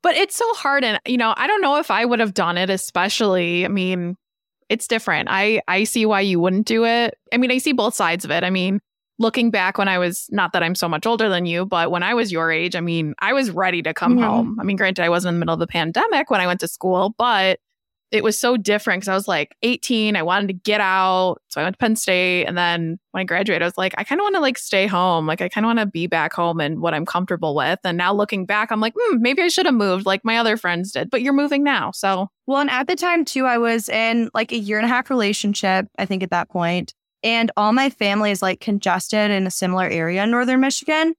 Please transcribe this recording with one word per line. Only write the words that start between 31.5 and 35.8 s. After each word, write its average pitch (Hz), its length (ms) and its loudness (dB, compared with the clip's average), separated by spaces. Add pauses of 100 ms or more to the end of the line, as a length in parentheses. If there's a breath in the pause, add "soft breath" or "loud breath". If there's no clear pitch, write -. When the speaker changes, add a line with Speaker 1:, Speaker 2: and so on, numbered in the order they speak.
Speaker 1:
now, 262 260 0
so. 190 400 -2 (160)
Speaker 2:
Well, 277 140 0
and 285 100 0
at 254 160 0
the 359 100 0
time, 339 300 0
too, 262 220 0
I 240 100 2
was 233 320 0
in, 226 460 0
like, 220 160 -2
a 240 60 -4
year 208 200 -2
and 220 80 0
a 233 40 2
half 247 200 0
relationship, 202 800 0 (100)